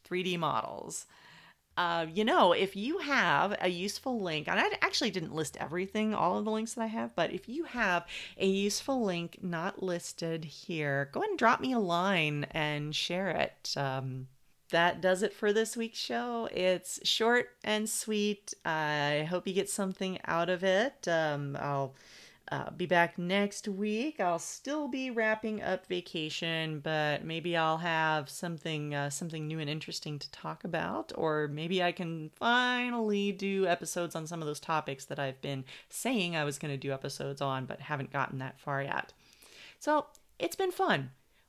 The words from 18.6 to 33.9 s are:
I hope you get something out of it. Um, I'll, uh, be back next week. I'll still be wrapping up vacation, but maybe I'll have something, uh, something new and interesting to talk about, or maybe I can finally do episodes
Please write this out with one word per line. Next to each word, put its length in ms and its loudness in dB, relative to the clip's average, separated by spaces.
I 640 2
hope 160 -2
you 80 -2
get 160 0
something 540 -2
out 240 2
of 160 0
it. 460 2
Um, 500 0
I'll, 340 -2
uh, 180 -4
be 160 -4
back 320 4
next 500 0
week. 520 -2
I'll 180 2
still 500 -4
be 220 -4
wrapping 540 0
up 240 -2
vacation, 920 -2
but 460 0
maybe 320 -2
I'll 220 4
have 500 2
something, 640 -4
uh, 160 0
something 380 -6
new 100 -2
and 100 -2
interesting 520 -6
to 100 -10
talk 340 -10
about, 520 -2
or 320 2
maybe 340 -2
I 100 4
can 440 -6
finally 960 2
do 340 0
episodes 500 0